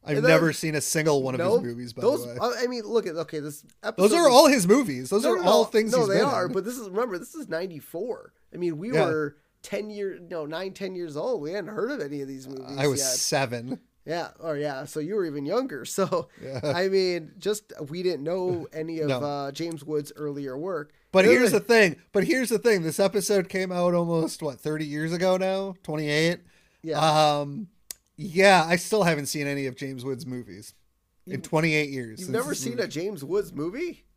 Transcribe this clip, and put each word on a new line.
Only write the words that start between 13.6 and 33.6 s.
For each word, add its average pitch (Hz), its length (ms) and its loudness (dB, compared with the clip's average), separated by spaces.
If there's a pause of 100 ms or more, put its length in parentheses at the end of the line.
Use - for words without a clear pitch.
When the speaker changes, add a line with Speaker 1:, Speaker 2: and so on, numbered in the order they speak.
Speaker 2:
Yeah. 156 260 -6 (100)
Oh, 160 140 -6
yeah. 143 320 -6
So 151 140 -10
you 156 140 -6
were 196 140 -2
even 143 180 -6
younger. 175 400 -4
<laughs> - 60 -12
So, 175 380 -2 (140)
Speaker 1:
Yeah. 127 200 -8
Speaker 2:
I 175 240 0
mean, 180 500 0
just, - 340 -6 (160)
we 170 140 -8
didn't 175 220 -2
know 175 460 -4
Speaker 1:
<laughs> - 40 -20
Speaker 2:
any 160 280 -6
of, 151 80 0
Speaker 1:
No. 127 140 0
Speaker 2:
uh, 143 280 -6
James 165 320 -8
Wood's 151 320 -4
earlier 143 420 -8
work. 156 360 -8 (180)
Speaker 1:
But 185 140 8
Speaker 2:
The 233 80 10
Speaker 1:
here's 247 160 6
Speaker 2:
other 202 100 4
Speaker 1:
the - 60 -4
thing. 214 320 6 (140)
But 196 120 2
here's 262 260 2
the 226 80 0
thing. 202 240 4
This 160 180 -2
episode 196 500 2
came 190 220 -4
out 175 220 2
almost, 170 480 0
what, 139 180 -6
thirty 156 280 -4
years 151 260 -4
ago 185 240 2
now? 190 460 -2
Twenty-eight? 156 560 0 (420)
Speaker 2:
Yeah. 160 160 -4 (420)
Speaker 1:
Um, 143 280 -8 (560)
yeah, 185 440 6
I 170 80 2
still 208 280 0
haven't 156 240 2
seen 147 200 -4
any 143 180 -4
of 123 100 -6
James 135 300 -8
Wood's 135 220 -6
movies 113 460 -12 (520)
in 185 80 -10
Speaker 2:
You've 127 80 -6
Speaker 1:
twenty-eight 156 480 0
years 117 300 -8
Speaker 2:
You've 185 80 -12
Speaker 1:
since - 20 -10
Speaker 2:
never 254 200 -2
Speaker 1:
this - 100 -4
Speaker 2:
seen 233 140 -6
Speaker 1:
movie. 240 100 -4
Speaker 2:
a 175 40 -4
James 175 360 -8
Woods 170 280 -4
movie? 226 540 -8 (120)